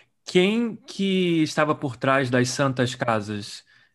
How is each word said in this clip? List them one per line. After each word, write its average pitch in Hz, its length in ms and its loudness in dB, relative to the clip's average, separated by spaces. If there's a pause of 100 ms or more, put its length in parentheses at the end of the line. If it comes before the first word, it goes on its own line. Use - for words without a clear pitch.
(260)
Quem 214 500 2
que 185 680 0
estava 151 300 0
por 143 220 -4
trás 135 340 2
das 123 200 4
Santas 131 460 0
Casas 107 680 -4 (320)